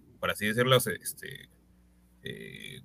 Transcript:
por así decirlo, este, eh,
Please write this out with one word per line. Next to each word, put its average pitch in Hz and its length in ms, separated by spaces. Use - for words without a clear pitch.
por 87 140
así 104 140
decirlo, 123 300
este, - 720
eh, 53 600